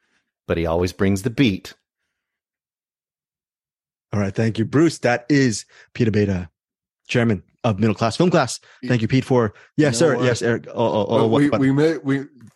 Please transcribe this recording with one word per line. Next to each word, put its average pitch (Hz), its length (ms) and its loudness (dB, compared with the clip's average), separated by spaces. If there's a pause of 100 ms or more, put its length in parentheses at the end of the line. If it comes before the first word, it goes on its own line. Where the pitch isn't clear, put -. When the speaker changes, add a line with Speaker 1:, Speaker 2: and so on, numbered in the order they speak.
(460)
Speaker 1:
but 87 120 -2
he 82 80 -2
always 87 260 0
brings 98 320 -2
the 127 60 -4
beat. 113 440 -2 (2500)
Speaker 2:
All 101 80 -2
right, 98 160 -4
thank 113 240 -2
you, 110 60 -2
Bruce. 156 340 0
That 120 300 -2
is 135 360 0 (280)
Pete 120 140 0
Abeda, 98 420 -2 (580)
chairman 117 360 0 (200)
of 107 160 -2
Middle 107 160 0
Class 113 200 -2
Film 180 140 2
Class. 156 300 0 (220)
Speaker 3:
You 127 80 -10
Speaker 2:
Thank 120 120 0
you, 113 60 -2
Pete, 127 180 0
for, 117 280 0 (220)
yes, 147 240 2
Speaker 3:
you 170 80 4
know 139 60 2
Speaker 2:
sir. 117 40 0
Speaker 3:
what? 127 80 -2
Speaker 2:
Yes, 123 160 0
Eric. 117 260 -2
Oh, 117 60 -16
oh, 107 360 0
oh, 113 100 2
Speaker 3:
But 113 100 2
Speaker 2:
what, 117 120 2
Speaker 3:
we, 147 80 2
Speaker 2:
what? 143 120 0
Speaker 3:
we 135 100 2
mi-, 151 320 2
we 139 220 -2 (300)